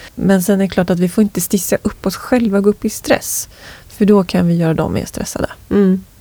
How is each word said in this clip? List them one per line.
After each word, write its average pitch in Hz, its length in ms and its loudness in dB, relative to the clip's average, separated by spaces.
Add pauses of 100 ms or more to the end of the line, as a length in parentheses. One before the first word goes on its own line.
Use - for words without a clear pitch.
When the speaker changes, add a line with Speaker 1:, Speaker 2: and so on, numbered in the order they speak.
(140)
Speaker 1:
Men 190 280 2
sen 190 180 2
är 196 40 2
det 185 60 0
klart 180 200 0
att 175 100 0
vi 180 80 2
får 220 140 2
inte 202 180 -2
stissa 190 420 -2
upp - 240 -6
oss 190 100 -4
själva 233 420 0
och 196 60 2
gå 208 60 4
upp - 140 0
i 214 60 -2
stress. - 580 -4 (400)
För - 160 -2
då 202 200 6
kan 180 240 0
vi 170 60 2
göra 165 200 0
dem - 180 -2
mer - 140 -4
stressade. - 420 -6 (220)
Speaker 2:
Mm. 190 300 2 (200)